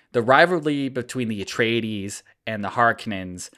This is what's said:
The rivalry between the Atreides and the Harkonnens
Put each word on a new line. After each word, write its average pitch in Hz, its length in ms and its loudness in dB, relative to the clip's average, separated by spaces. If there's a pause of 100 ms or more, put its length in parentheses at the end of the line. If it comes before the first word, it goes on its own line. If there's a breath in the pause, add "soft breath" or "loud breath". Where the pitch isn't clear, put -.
(120)
The 123 80 0
rivalry 147 680 4
between 123 380 -4
the 104 140 -4
Atreides 110 800 -2 (240 soft breath)
and 110 160 -6
the 98 60 -4
Harkonnens 98 880 -2